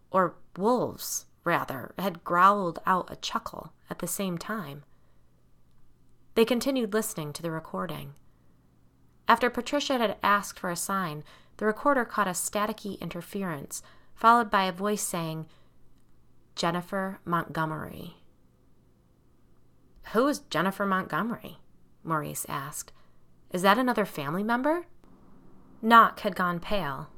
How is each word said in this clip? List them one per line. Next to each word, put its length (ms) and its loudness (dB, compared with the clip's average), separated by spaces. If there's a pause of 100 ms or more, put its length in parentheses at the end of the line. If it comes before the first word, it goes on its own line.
(100)
or 260 2 (200)
wolves, 720 -2 (180)
rather, 540 -2
had 240 -4
growled 600 4
out 260 2
a 60 -12
chuckle 560 -8 (160)
at 100 -10
the 80 -6
same 320 -4
time. 460 -8 (1500)
They 100 6
continued 480 0
listening 400 -2
to 100 -12
the 80 -4
recording. 640 -8 (1120)
After 240 4
Patricia 480 -2
had 240 0
asked 380 2
for 100 -2
a 60 -4
sign, 480 -4 (320)
the 80 -4
recorder 400 2
caught 240 -2
a 40 -2
staticky 680 -4
interference, 840 -6 (320)
followed 360 6
by 140 4
a 80 0
voice 300 -2
saying, 460 -4 (1040)
"Jennifer 680 -4
Montgomery." 1000 -4 (1900)
"Who 160 4
is 120 -2 (100)
Jennifer 360 0
Montgomery?" 720 -4 (460)
Maurice 440 -4
asked. 440 -8 (580)
"Is 120 -4
that 160 6
another 280 2
family 380 -4
member?" 420 0 (960)
Knock 380 8
had 160 -2
gone 240 0
pale. 580 -2